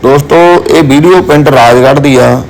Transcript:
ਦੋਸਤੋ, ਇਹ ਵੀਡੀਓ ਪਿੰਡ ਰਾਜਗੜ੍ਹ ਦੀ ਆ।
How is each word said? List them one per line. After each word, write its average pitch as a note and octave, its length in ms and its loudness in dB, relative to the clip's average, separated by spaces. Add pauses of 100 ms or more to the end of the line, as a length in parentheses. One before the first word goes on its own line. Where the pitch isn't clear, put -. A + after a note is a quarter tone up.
ਦੋਸਤੋ, E3 640 0
ਇਹ E3 140 0
ਵੀਡੀਓ D3+ 380 2
ਪਿੰਡ D3+ 280 0
ਰਾਜਗੜ੍ਹ B2+ 500 2
ਦੀ C#3 160 0
ਆ। B2 340 0